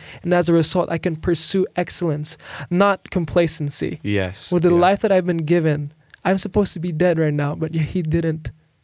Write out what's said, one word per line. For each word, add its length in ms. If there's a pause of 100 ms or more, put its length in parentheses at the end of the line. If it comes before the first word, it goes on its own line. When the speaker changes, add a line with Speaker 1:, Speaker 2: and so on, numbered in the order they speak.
(220)
Speaker 1:
And 120
as 140
a 40
result, 380
I 80
can 180
pursue 500 (100)
excellence, 600 (320)
not 420
complacency. 920
Speaker 2:
Yes. 500
Speaker 1:
With 120
the 60
Speaker 2:
Yeah. 60
Speaker 1:
life 240
that 120
I've 140
been 200
given, 460 (320)
I'm 120
supposed 380
to 60
be 120
dead 260
right 140
now, 220
but 200
he 280
didn't. 480 (340)